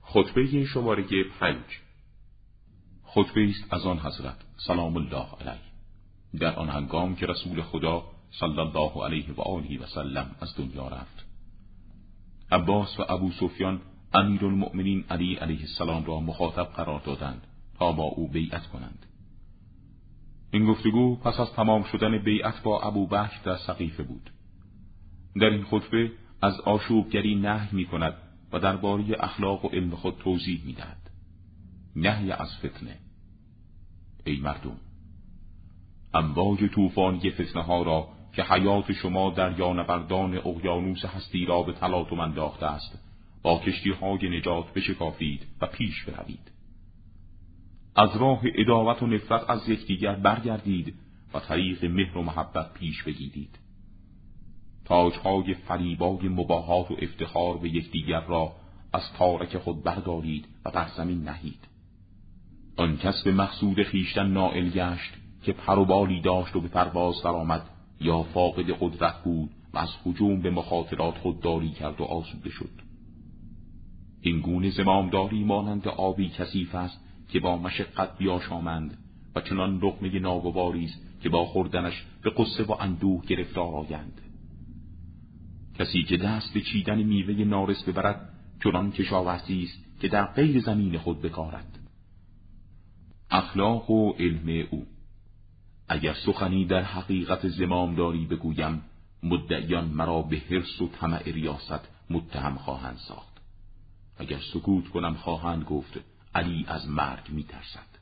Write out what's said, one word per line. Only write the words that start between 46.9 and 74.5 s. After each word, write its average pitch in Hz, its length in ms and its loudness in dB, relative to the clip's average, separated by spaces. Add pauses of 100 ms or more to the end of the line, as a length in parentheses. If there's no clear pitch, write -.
از 104 200 8
راه 123 320 4
عداوت 113 560 4
و 120 40 2
نفرت 113 420 2
از 110 200 0
یکدیگر 101 460 0
برگردید 101 800 2 (400)
و 76 60 0
طریق 90 460 0
مهر 87 320 2
و 87 60 0
محبت 80 500 -2
پیش 80 300 -6
بگیرید. 71 560 -8 (1300)
تاج‌های 92 680 4
فریبای 87 760 0
مباهات 87 640 2
و - 100 -2
افتخار 87 560 -2
به 85 120 -2
یکدیگر 82 520 -2
را 82 300 0 (420)
از 85 80 0 (160)
تارک 87 400 4
خود 85 260 -4
بردارید 85 640 -2 (180)
و - 60 -2
بر 82 160 -2 (100)
زمین 82 320 -2
نهید. 80 380 -10 (1120)
آن 82 200 2
کس 95 260 0
به 101 80 4
مقصود 98 520 4
خویشتن 98 440 0
نائل 92 420 2
گشت 87 440 -2 (300)
که 98 100 2
پر 98 260 4
و 98 60 8
بالی 92 360 6
داشت 92 340 2
و 90 60 2
به 85 60 -4
پرواز 87 560 2
درآمد، 82 460 0 (300)
یا 82 240 4
فاقد 87 460 2 (100)
قدرت 82 440 0
بود 82 260 0 (240)
و - 40 -2
از 82 120 0 (160)
هجوم 95 360 2
به 90 80 2
مخاطرات 82 680 0
خودداری 82 520 0
کرد 76 320 -6
و - 20 0
آسوده - 460 -6
شد. - 220 -10 (1500)
این 85 180 4
گونه 90 300 2